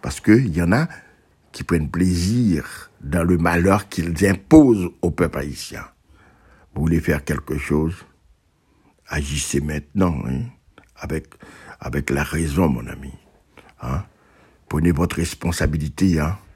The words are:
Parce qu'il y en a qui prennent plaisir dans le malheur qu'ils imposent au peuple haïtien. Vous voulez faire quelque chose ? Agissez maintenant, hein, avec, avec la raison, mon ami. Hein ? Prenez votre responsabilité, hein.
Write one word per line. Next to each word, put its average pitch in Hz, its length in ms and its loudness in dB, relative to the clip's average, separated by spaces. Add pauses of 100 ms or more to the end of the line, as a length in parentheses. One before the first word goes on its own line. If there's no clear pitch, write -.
Parce - 200 -10
qu'il 107 360 4
y 85 60 2
en 85 100 2
a 147 160 2 (640)
qui - 100 -12
prennent 78 280 -2
plaisir 90 1000 0 (120)
dans 82 200 -2
le 87 140 4
malheur 85 520 2
qu'ils 85 380 -2
imposent 107 640 6 (120)
au 87 80 0
peuple 78 280 -2
haïtien. 73 460 -10 (880)
Vous 73 80 -4
voulez 82 180 2
faire 76 220 -2
quelque 71 360 -6
chose ? 76 360 -2 (1120)
Agissez 71 520 -4
maintenant, 76 560 -2 (100)
hein, 65 160 -4 (540)
avec, - 300 -8 (540)
avec 71 300 -6
la 71 120 0
raison, 80 460 0
mon 60 180 -2
ami. 67 260 -14 (680)
Hein ? 65 220 -4 (680)
Prenez 82 220 2
votre 82 260 0
responsabilité, 80 1040 0
hein. 80 180 -2 (180)